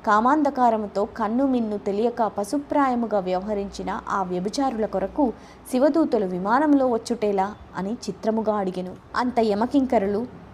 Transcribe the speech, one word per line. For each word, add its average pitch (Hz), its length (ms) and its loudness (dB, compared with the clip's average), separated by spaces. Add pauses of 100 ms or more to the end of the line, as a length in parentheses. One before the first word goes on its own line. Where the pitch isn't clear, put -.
కామాంధకారముతో 226 960 2
కన్ను 233 420 -2
మిన్ను 226 300 0
తెలియక 220 460 0
పశుప్రాయముగా 240 960 0
వ్యవహరించిన 190 800 -4 (100)
ఆ 196 140 -2
వ్యభిచారుల 214 600 -2
కొరకు 196 480 -2 (380)
శివదూతలు 285 540 2
విమానంలో 254 640 2
వచ్చుటేలా 214 680 0 (240)
అని 190 160 -4
చిత్రముగా 220 640 -2
అడిగెను. 185 360 -4 (240)
అంత 247 240 0
యమకింకరులు, 226 880 2 (260)